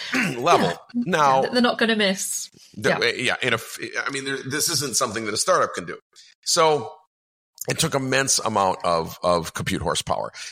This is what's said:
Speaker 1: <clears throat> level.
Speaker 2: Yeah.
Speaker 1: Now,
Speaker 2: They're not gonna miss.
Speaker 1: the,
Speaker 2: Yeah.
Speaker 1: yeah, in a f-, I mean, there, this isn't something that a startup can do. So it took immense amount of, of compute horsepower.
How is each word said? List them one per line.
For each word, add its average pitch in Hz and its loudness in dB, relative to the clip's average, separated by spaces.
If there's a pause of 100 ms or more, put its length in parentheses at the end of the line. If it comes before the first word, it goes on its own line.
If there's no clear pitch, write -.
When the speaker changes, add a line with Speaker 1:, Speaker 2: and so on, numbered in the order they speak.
(120)
Speaker 1:
<clears throat> 202 -2
level. 127 4
Speaker 2:
Yeah. - -6
Speaker 1:
Now, 143 4
Speaker 2:
They're 247 0
not 240 2
gonna 220 2
miss. 196 -2 (260)
Speaker 1:
the, - 0
Speaker 2:
Yeah. 117 2 (140)
Speaker 1:
yeah, 98 2
in 120 2
a 113 2
f-, - -8 (260)
I 131 -2
mean, 135 -6
there, 135 -4
this 143 -2
isn't 135 -2
something 113 -2
that 104 -4
a 113 -4
startup 156 2
can 90 -8
do. 82 -10 (460)
So 156 2 (800)
it - -2
took 156 0
immense 131 2
amount 101 2
of, 85 0
of 87 2
compute 87 -4
horsepower. 76 -2 (220)